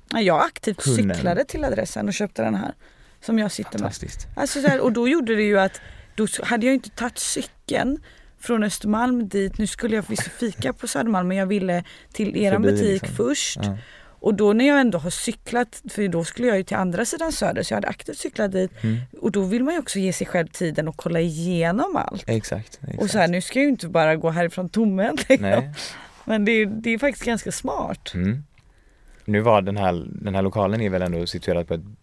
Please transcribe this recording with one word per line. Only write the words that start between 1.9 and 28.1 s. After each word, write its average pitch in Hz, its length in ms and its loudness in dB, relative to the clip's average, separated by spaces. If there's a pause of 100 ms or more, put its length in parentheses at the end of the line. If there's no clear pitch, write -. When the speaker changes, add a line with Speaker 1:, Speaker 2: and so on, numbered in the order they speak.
Speaker 1:
och 196 60 -2
köpte - 280 -4
den 110 120 0
här 196 180 -4 (480)
som 226 180 0
jag 214 140 0
sitter - 200 -8
med. 208 80 -6
Speaker 2:
Fantastiskt. - 460 -8 (100)
Speaker 1:
Alltså, 285 260 -2
så 285 60 6
här, 269 120 4
och 254 120 4
då 233 160 2
gjorde 262 280 2
det 214 60 2
ju 208 160 4
att 190 220 2 (340)
då 220 100 0
s-, - 180 -4
hade 233 240 0
jag 262 80 6
inte 254 160 -2
tagit - 280 -6
cykeln - 800 -4 (400)
från 226 240 0
Östermalm 220 680 0
dit. 196 300 -2
Nu 214 80 0
skulle 220 300 -2
jag 208 120 0
visst 214 200 -4
fika 240 440 -4
på - 160 -8
Södermalm, 214 400 0
men 185 80 0
jag 196 100 0
ville 185 380 0 (280)
till - 240 -4
eran 208 260 4
Speaker 2:
Förbi, 202 140 6
Speaker 1:
butik 202 260 2
Speaker 2:
liksom. - 140 -6
Speaker 1:
först. - 460 0
Speaker 2:
Ja. 101 140 -2 (480)
Speaker 1:
Och 214 100 4
då 208 180 6
när 247 160 6
jag 285 120 6
ändå 220 180 4
har 156 120 -4
cyklat, - 800 -4
för 202 180 0
då 170 160 0
skulle 240 240 -2
jag 214 80 4
ju 190 60 2
till 220 140 -4
andra 185 280 0
sidan 330 280 -2
Söder, - 300 -2
så - 100 -4
jag 110 40 0
hade 202 120 -2
aktivt - 300 -8
cyklat 214 340 -4
dit. 185 180 0 (140)
Speaker 2:
Mm. 110 120 0 (240)
Speaker 1:
Och 208 120 0
då 202 120 0
vill 233 200 0
man 311 100 0
ju 339 60 0
också - 180 -6
ge 190 140 0
sig - 140 -4
själv 170 200 0
tiden 156 420 -2
att 160 80 -8
kolla 170 240 -2
igenom 170 760 0
allt. - 300 -4
Speaker 2:
Exakt, - 560 -4
exakt. - 200 -6
Speaker 1:
Och 202 80 0
så 214 80 0
här, 170 100 6
nu 175 120 0
ska - 180 -4
jag 277 60 4
ju 294 60 4
inte 190 180 -2
bara 160 280 4
gå 165 140 0
härifrån 170 380 -2
tomhänt, 214 600 0
liksom. 107 220 6
Speaker 2:
Nej. 135 220 2 (520)
Speaker 1:
Men 220 200 0
det 226 80 2
är, 220 140 4
det 220 240 -4
är 226 80 0
faktiskt - 280 0
ganska 226 260 -2
smart. - 640 -6